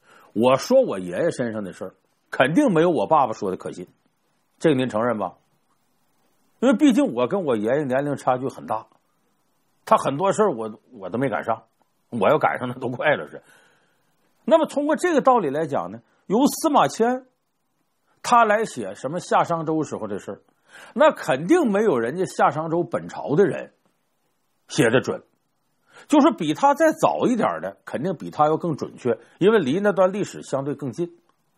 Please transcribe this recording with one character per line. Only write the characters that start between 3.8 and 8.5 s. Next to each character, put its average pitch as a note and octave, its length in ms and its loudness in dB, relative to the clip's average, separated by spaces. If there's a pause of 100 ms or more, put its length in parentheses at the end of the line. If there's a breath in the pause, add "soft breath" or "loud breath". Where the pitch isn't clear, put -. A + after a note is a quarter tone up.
这 E3+ 100 2
个 D3 80 4
您 B2+ 120 -2
承 G#2+ 160 -2
认 A#2 140 -2
吧？ F#2 180 -8 (1200)
因 A#3 80 4
为 C4 80 4
毕 D4 160 6
竟 A3 220 2
我 A#2+ 120 0
跟 F#3+ 180 -2
我 B2+ 120 0
爷 G#2 80 -2 (120)
爷 D#3 80 0
年 C3 200 -2
龄 C#3+ 120 -4
差 B2+ 200 0
距 B2+ 120 -6
很 - 180 -16